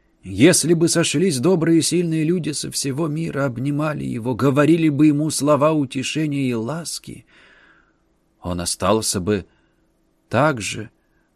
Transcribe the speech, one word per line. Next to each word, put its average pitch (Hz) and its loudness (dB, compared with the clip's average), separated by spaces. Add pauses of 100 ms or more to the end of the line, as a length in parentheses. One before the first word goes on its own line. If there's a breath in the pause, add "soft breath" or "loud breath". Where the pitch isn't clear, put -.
(220)
Если 143 4
бы 165 4
сошлись 165 0
добрые 165 2
и 147 4
сильные 160 0
люди 160 -2
со 139 -8
всего 139 -4
мира, 147 -4
обнимали 143 -4
его, 123 -4
говорили 147 4
бы 147 4
ему 147 2
слова 147 2
утешения 139 -2
и - -2
ласки, 123 -8 (1200 soft breath)
он 87 -6
остался 101 -2
бы 92 -2 (800)
так 131 0
же 104 -10 (460)